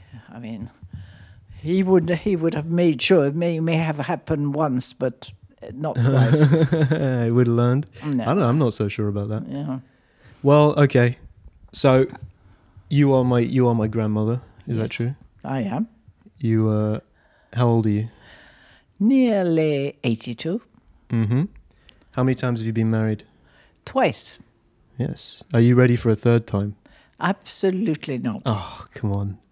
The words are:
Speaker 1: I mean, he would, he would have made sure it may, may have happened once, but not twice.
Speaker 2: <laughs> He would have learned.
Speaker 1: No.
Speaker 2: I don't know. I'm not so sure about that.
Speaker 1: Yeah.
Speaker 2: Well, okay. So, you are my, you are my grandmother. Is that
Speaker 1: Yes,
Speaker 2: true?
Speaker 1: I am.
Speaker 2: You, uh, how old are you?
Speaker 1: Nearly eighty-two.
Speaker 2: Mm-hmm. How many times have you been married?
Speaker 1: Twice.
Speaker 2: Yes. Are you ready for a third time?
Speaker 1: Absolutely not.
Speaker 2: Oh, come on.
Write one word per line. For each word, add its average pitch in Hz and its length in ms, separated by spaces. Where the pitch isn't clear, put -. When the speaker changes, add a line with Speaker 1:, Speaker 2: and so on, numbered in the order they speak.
Speaker 1:
I 110 60
mean, 113 320
he 180 220
would, 180 260
he 175 280
would 160 180
have 156 160
made 165 320
sure 165 240
it 143 80
may, 170 260
may 165 160
have 160 220
happened 147 560
once, 143 400
but - 360
not 151 220
twice. 127 440
Speaker 2:
<laughs> 147 840
He 117 80
would 120 160
have 117 80
learned. 123 280
Speaker 1:
No. 131 160
Speaker 2:
I 110 40
don't 156 120
know. 135 100
I'm 135 120
not 120 140
so 107 140
sure 104 200
about 101 200
that. 107 200
Speaker 1:
Yeah. 143 320
Speaker 2:
Well, 147 340
okay. 127 400
So, 131 340
you 143 240
are 131 120
my, 123 160
you 123 280
are 117 60
my 110 140
grandmother. 110 520
Is 117 80
that 110 80
Speaker 1:
Yes, - 60
Speaker 2:
true? 120 240
Speaker 1:
I 135 180
am. 127 260
Speaker 2:
You, 110 320
uh, 107 300
how 120 140
old 117 200
are 107 40
you? 107 180
Speaker 1:
Nearly 180 1040
eighty-two. 123 580
Speaker 2:
Mm-hmm. 117 340
How 131 100
many 131 140
times 120 240
have 110 60
you 113 60
been 110 180
married? 110 340
Speaker 1:
Twice. - 540
Speaker 2:
Yes. - 460
Are 120 80
you 120 140
ready 123 220
for 117 140
a 107 60
third 117 300
time? 101 300
Speaker 1:
Absolutely 185 1000
not. 120 280
Speaker 2:
Oh, 107 380
come 107 180
on. 101 260